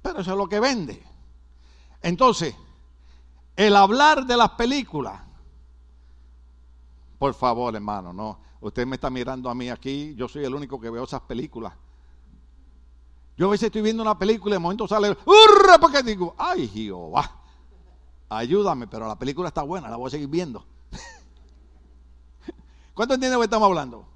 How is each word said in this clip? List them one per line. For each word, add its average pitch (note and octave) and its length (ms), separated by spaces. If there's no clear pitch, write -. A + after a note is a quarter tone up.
Pero D#4+ 200
eso F3+ 100
es F#3+ 60
lo G3 120
que G#3 120
vende. G#3+ 420
Entonces, F3 540
el G3+ 160
hablar C4 500
de B3 120
las A#3 140
películas. F#3+ 720
Por C#3 160
favor, A#2+ 400
hermano, G#2 380
no. G#2 260
Usted A#2 260
me C3 80
está C3 160
mirando B2+ 400
a A#2+ 40
mí B2 140
aquí, C#3 460
yo B2+ 140
soy D3 160
el C3 100
único C#3 260
que A2+ 80
veo A#2 140
esas C3 200
películas. A#2 500
Yo F3 120
a - 20
veces G#3 160
estoy A3 160
viendo A3+ 180
una A3 160
película G#3 380
y F#3 40
de - 20
momento F#3+ 260
sale, G#3 240
¡hurra! G4+ 680
Porque C#4+ 240
digo, F#3 340
"Ay, F4 300
Jehová, G2 720
ayúdame", C3 580
pero A2 220
la G#2+ 100
película C#3 300
está D3+ 140
buena, D3 280
la A#2 60
voy B2 100
a C3 40
seguir C#3+ 180
viendo. E3+ 360
<laughs> - 2000
¿Cuánto B3 200
entiende B3+ 200
lo B3 60
que A3+ 60
estamos G#3+ 200
hablando? C3 500